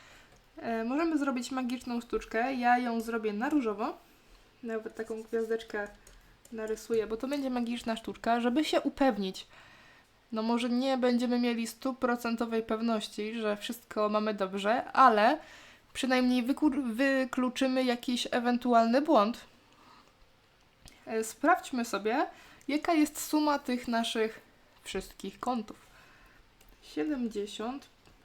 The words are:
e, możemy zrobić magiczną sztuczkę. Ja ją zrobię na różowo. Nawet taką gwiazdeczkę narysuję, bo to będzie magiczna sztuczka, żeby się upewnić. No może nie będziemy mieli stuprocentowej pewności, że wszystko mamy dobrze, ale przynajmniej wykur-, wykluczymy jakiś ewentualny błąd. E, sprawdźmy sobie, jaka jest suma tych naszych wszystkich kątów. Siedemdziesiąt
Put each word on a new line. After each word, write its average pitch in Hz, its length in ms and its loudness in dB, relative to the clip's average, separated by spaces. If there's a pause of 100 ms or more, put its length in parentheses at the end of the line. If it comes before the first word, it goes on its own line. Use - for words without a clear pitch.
(560)
e, 226 280 -4
możemy 302 340 0
zrobić 262 320 -2
magiczną 247 500 -4
sztuczkę. 254 540 -4
Ja 247 240 4
ją 233 220 -2
zrobię 220 320 -4
na 220 160 -2
różowo. 247 500 -2 (640)
Nawet 226 320 -8
taką 220 280 -10
gwiazdeczkę 226 680 -4 (640)
narysuję, 220 540 -2
bo 220 100 -6
to 262 120 -6
będzie 277 220 -2
magiczna 233 460 -4
sztuczka, - 440 -2
żeby 247 240 2
się 330 160 2
upewnić. 202 680 0 (840)
No 220 100 -2
może 233 260 0
nie 262 300 2
będziemy 247 400 2
mieli 233 280 0
stuprocentowej 240 960 -2
pewności, 220 720 -2
że 214 220 -2
wszystko 214 520 -4
mamy 214 260 0
dobrze, 202 580 -2
ale 247 460 6 (540)
przynajmniej 254 520 2
wykur-, 277 480 0
wykluczymy 262 920 2
jakiś 240 460 -2
ewentualny 240 720 4
błąd. 240 380 4 (1700)
E, 226 180 -2
sprawdźmy 277 600 2
sobie, 220 420 0 (420)
jaka 294 240 0
jest 302 360 2
suma 302 300 2
tych 247 300 -4
naszych 226 520 -2 (420)
wszystkich - 580 -10
kątów. 240 460 -6 (960)
Siedemdziesiąt 240 1040 -6 (360)